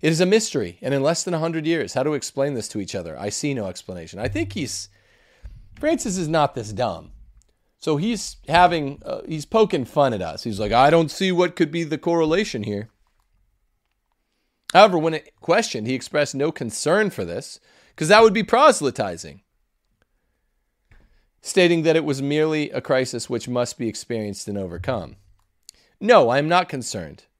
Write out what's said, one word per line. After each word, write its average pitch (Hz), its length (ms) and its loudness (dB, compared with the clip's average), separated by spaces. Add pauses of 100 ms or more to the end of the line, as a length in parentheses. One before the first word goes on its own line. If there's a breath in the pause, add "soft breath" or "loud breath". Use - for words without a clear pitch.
It 151 100 2
is 165 100 2
a 185 60 4
mystery, 160 560 0
and 127 100 -2
in 139 80 0
less 160 220 0
than 180 100 -4
a 160 60 -2
hundred 160 260 -4
years, 160 300 -2
how 131 80 0
do 151 80 0
we 151 60 -2
explain 139 360 -4
this 113 160 -6
to 107 100 -6
each 95 140 -8
other? 80 240 -8
I 98 120 -6
see 143 260 -4
no 110 100 -6
explanation. 90 540 -12
I 117 80 -4
think 113 260 -6
he's, - 340 -8 (920 soft breath)
Francis 285 360 -2
is 180 120 -4
not 151 260 0
this 110 180 -10
dumb. 92 400 -6 (680)
So 156 180 -2
he's 208 400 -6 (100)
having, 160 560 2
uh, - 240 -8
he's 156 180 -8
poking 190 400 2
fun 139 280 2
at 98 80 -4
us. 80 220 -8
He's 104 160 -6
like, 104 120 -2
"I 127 180 6
don't 160 220 4
see 190 220 -2
what 175 220 0
could 160 160 0
be 170 120 -4
the 156 140 -6
correlation 165 680 0
here." 104 260 -6 (1800)
However, 185 240 8
when 160 180 0
it - 260 -10
questioned, 165 460 0
he 131 80 -2
expressed 143 380 -2
no 143 180 -2
concern 160 580 0
for 101 160 -6
this, 85 340 -10 (360 soft breath)
'cause 156 120 -4
that 208 140 8
would 226 120 8
be 220 80 0
proselytizing, 117 1000 2 (2000)
stating 175 420 2
that 160 140 4
it 156 80 0
was 139 160 -2
merely 151 480 0
a 131 100 -6
crisis 127 500 -2
which 120 200 -4
must 120 280 -2
be 117 120 -4
experienced 104 580 -8
and 101 100 -6
overcome. 90 600 -8 (840 soft breath)
"No, 190 300 6
I 127 80 4
am 147 100 0
not 175 220 2
concerned" 98 560 -10 (140)